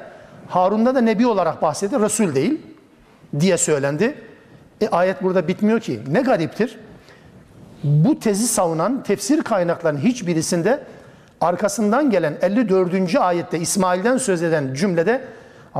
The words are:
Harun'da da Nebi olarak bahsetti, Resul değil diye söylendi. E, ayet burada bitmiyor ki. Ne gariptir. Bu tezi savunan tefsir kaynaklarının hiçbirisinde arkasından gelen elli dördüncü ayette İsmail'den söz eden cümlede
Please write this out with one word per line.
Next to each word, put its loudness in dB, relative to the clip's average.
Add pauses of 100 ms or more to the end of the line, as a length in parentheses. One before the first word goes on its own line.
(480)
Harun'da 2
da 2
Nebi 2
olarak 0
bahsetti, -2
Resul 0
değil 0 (760)
diye 2
söylendi. 0 (680)
E, 2
ayet 0
burada 0
bitmiyor 0
ki. -6
Ne 2
gariptir. -2 (1040)
Bu 2
tezi 0
savunan 0
tefsir 0
kaynaklarının 0
hiçbirisinde 0 (580)
arkasından 0
gelen 0
elli 0
dördüncü 2
ayette 0
İsmail'den 0
söz 0
eden 0
cümlede 0 (580)